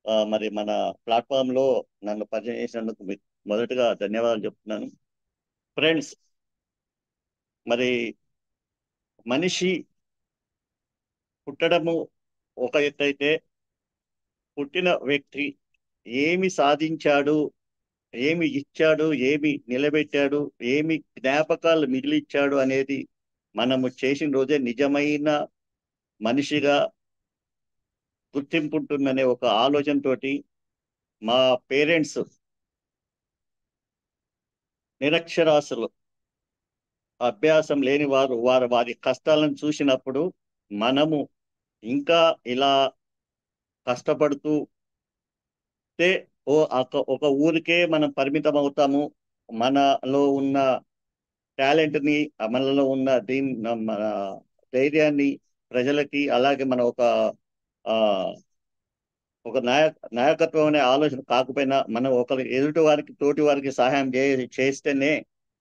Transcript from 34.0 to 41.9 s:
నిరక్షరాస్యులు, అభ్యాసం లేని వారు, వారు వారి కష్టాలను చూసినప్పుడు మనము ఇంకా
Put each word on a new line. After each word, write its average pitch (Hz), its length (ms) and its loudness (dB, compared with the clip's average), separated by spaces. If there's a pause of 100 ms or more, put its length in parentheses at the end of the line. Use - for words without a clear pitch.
నిరక్షరాస్యులు, 151 880 0 (1300)
అభ్యాసం 151 600 2
లేని 139 240 2
వారు, 135 300 2
వారు 127 320 4
వారి 120 260 0 (100)
కష్టాలను 151 520 2 (100)
చూసినప్పుడు 143 680 -2 (380)
మనము 135 580 0 (540)
ఇంకా 160 520 2 (120)